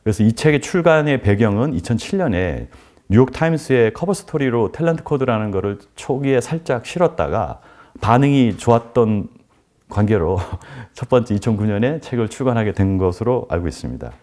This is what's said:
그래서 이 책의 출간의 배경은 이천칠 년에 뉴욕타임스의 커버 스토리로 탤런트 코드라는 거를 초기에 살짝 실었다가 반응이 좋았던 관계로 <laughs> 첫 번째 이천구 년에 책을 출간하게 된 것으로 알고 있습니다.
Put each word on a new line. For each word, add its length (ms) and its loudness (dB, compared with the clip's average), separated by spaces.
그래서 220 0
이 80 6
책의 300 2
출간의 600 2
배경은 520 2
이천칠 460 -4
년에 500 -2
뉴욕타임스의 840 2
커버 200 -4
스토리로 580 -2
탤런트 320 -2
코드라는 480 -2
거를 280 -4
초기에 420 0
살짝 460 -4
실었다가 760 -2
반응이 560 4
좋았던 720 0
관계로 480 0
<laughs> 260 -18
첫 160 -12
번째 260 2
이천구 300 -2
년에 340 -2
책을 300 -4
출간하게 420 -2
된 260 0
것으로 520 0
알고 180 -2
있습니다. 420 -10